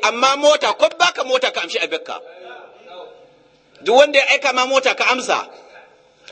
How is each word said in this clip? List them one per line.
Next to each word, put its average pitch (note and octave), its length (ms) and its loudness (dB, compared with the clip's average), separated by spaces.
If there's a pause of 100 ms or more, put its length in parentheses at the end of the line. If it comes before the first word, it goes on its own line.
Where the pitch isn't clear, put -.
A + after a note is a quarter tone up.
amma B3 320 0
mota, C#4+ 380 2
ko D#4 140 2 (100)
baka F4 260 0
mota B3+ 260 0
ka A#3+ 120 -6
amshi F3 160 -6
abinka. D#3 420 -8 (1600)
Duk G#3 140 2
wanda C#4+ 220 6
ya C#4 80 2 (120)
aika C#4 160 -2
ma B3+ 120 0
mota C4 280 0
ka A#3 160 -4
amsa. G3 380 -2 (840)